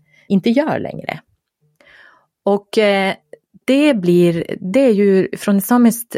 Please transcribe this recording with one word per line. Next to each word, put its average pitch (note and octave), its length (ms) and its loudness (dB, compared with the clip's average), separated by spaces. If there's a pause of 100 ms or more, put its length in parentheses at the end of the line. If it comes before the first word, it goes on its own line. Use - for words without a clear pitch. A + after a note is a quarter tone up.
(280)
inte G3+ 220 0
gör A#3 280 -2
längre. - 420 -10 (1200)
Och, G3+ 340 -2
eh, G3 360 0 (500)
det C#4+ 300 2
blir, F3 640 0
det F#3+ 200 -2
är C4 120 2
ju G3 440 2
från G3+ 200 -2
ett G3 80 -2
samiskt A#3+ 540 0